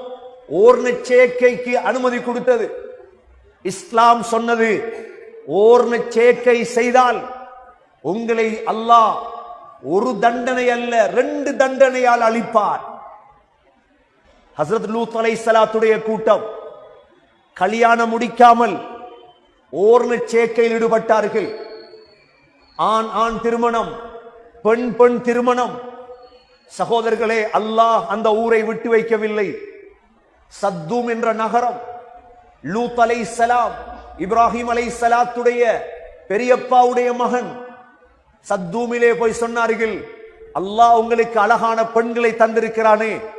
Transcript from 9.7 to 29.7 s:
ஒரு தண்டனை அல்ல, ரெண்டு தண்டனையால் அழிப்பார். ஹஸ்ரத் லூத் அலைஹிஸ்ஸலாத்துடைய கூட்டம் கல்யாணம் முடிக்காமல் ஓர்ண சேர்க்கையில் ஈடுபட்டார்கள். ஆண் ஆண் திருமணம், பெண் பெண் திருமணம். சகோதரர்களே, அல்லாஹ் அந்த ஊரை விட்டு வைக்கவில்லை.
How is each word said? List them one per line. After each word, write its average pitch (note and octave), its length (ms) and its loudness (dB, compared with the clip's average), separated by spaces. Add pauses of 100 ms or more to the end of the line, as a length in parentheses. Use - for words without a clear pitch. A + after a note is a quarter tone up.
ஒரு G#3 380 -2
தண்டனை B3 500 0
அல்ல, A#3+ 360 0
ரெண்டு C#4 460 -2
தண்டனையால் B3+ 680 2
அழிப்பார். A3 600 0 (1800)
ஹஸ்ரத் F#3 280 -2
லூத் A3+ 280 -4
அலைஹிஸ்ஸலாத்துடைய A3 880 2
கூட்டம் G#3+ 420 0 (1080)
கல்யாணம் A3+ 680 2
முடிக்காமல் A#3 600 4 (920)
ஓர்ண A#3 420 4
சேர்க்கையில் A3+ 640 0
ஈடுபட்டார்கள். A3 880 -2 (1080)
ஆண் A3 360 0
ஆண் A3+ 300 -2
திருமணம், A#3 540 -2 (640)
பெண் A#3+ 340 0
பெண் B3 240 4
திருமணம். A#3+ 600 -2 (1000)
சகோதரர்களே, A3 760 0
அல்லாஹ் A3 540 0
அந்த G#3+ 280 0
ஊரை A3+ 280 2
விட்டு A3+ 340 -2
வைக்கவில்லை. G#3+ 580 -2 (1080)